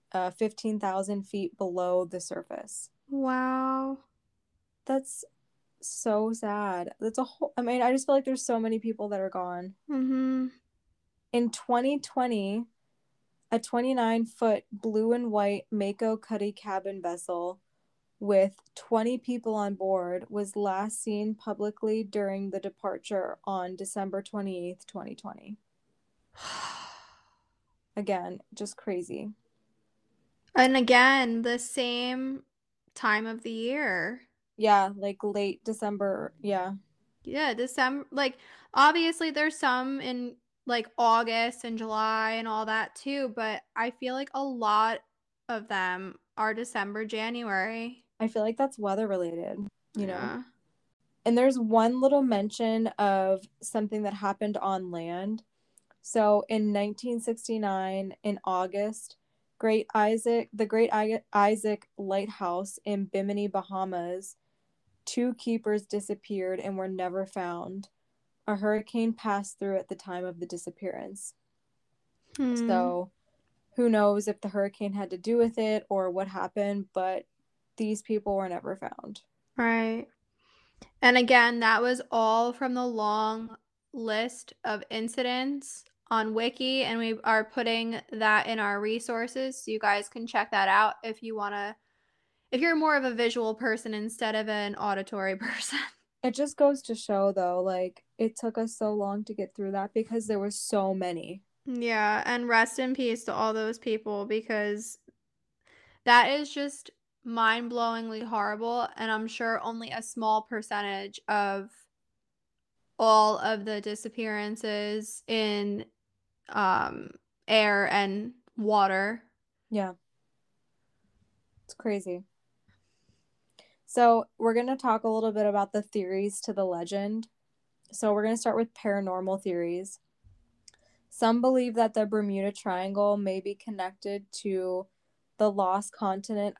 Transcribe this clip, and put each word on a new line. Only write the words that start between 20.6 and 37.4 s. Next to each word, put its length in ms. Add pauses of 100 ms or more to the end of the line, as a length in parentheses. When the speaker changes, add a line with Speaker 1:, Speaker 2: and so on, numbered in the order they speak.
Speaker 1:
seen 320
publicly 680
during 480
the 80
departure 840
on 300
December 460
twenty-eighth, 680
twenty 280
twenty. 420 (800)
<sighs> 1600
Again, 420 (140)
just 240
crazy. 540 (1200)
Speaker 2:
And 220
again, 640
the 180
same 840 (520)
time 300
of 180
the 80
year. 680 (340)
Speaker 1:
Yeah, 400
like, 280
late 420
December, 720
yeah. 340 (500)
Speaker 2:
Yeah, 320